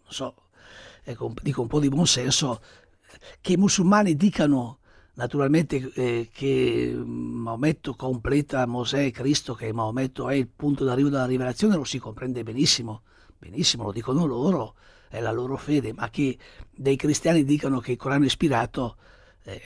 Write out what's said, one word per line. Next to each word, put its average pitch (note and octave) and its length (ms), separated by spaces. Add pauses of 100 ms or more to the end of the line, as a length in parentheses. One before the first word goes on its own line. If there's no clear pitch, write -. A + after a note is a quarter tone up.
non - 100
so, - 220 (680)
ecco, B2 220
un, A#2 180
dico, C3 200
un A2+ 40
po' D3 140
di C#3+ 80
buon D3 180
senso. B2+ 540 (800)
Che - 120
i F3 40
musulmani G3 580
dicano C#3+ 680 (340)
naturalmente, C#3 800
eh, A#2+ 360
che B2 640
Maometto A#2+ 1000
completa C3 720
Mosè A#2+ 400
e C3 40
Cristo, C3 440
che A2 180
Maometto B2 560
è C3+ 60
il C3 140
punto C#3+ 360
d'arrivo C3+ 240
della C#3 160
rivelazione, B2+ 520
lo C#3+ 80
si C3+ 140
comprende B2 440
benissimo, A2+ 640 (340)
benissimo, A2 460
lo G#2 80
dicono C3 340
loro, C3 480 (340)
è G#2 120
la A2 120
loro B2+ 240
fede, B2+ 380
ma A#2 160
che C3+ 260 (340)
dei C3+ 260
cristiani D3+ 480
dicano C#3 360
che B2 120
il A#2+ 60
Corano C#3 260
è - 20
ispirato, A#2+ 680 (480)
eh, F#2+ 220